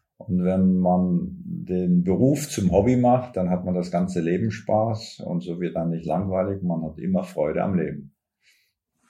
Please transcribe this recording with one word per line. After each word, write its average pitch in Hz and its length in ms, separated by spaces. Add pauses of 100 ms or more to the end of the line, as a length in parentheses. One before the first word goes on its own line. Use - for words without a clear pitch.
(180)
Und 90 260
wenn 92 340
man 90 520 (140)
den 90 600
Beruf 113 440
zum 95 240
Hobby 110 240
macht, 123 420
dann 90 100
hat 87 160
man 90 100
das 87 160
ganze 90 300
Leben 92 300
Spaß 107 760
und 87 180
so 87 180
wird 87 160
dann 82 120
nicht 82 160
langweilig. 95 580
Man 82 220
hat 78 140
immer 92 260
Freude 78 380
am 95 120
Leben. 73 400 (960)